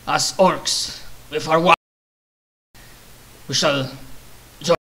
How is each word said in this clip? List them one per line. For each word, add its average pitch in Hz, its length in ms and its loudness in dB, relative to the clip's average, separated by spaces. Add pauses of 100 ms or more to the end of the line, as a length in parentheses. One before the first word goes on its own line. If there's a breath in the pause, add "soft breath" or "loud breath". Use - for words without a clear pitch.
Us - 300 -2
orcs, - 680 0 (240)
with 151 180 -6
our 165 120 4
wa-, 170 160 6 (1700 loud breath)
we 143 60 -10
shall 139 380 0 (680)
join. 160 240 2